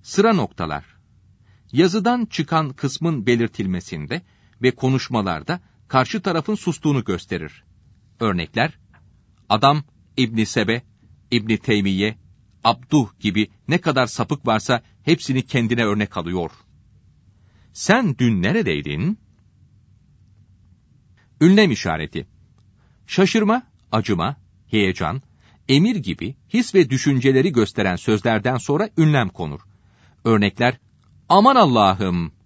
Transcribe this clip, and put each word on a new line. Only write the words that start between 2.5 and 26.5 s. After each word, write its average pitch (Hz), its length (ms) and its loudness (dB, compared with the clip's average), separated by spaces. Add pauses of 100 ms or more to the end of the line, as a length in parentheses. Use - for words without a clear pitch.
kısmın 139 560 -4
belirtilmesinde 104 960 -4 (400)
ve 123 100 2
konuşmalarda 123 920 -4 (260)
karşı 131 340 0
tarafın 180 340 -2
sustuğunu 147 480 -2
gösterir. 85 600 -8 (560)
Örnekler: 110 600 -2 (720)
adam 135 340 2 (340)
İbn 110 260 -2
Sebe, 113 400 -2 (480)
İbn 110 240 0
Teymiye, 101 600 -2 (460)
Abduh 117 560 0
gibi 104 300 -2 (180)
ne 156 100 0
kadar 139 300 0
sapık 127 400 -6
varsa 117 340 0 (220)
hepsini 151 420 -2
kendine 117 400 -2
örnek 104 320 -2
alıyor. 87 340 -6 (1200)
Sen 208 440 0
dün 113 260 2
neredeydin? 98 760 -2 (2250)
Ünlem 190 300 6
işareti. 80 560 -6 (800)
Şaşırma, 214 560 2 (280)
acıma, 107 440 -2 (320)
heyecan, 98 540 -2 (480)
emir 175 260 4
gibi 110 400 -8 (180)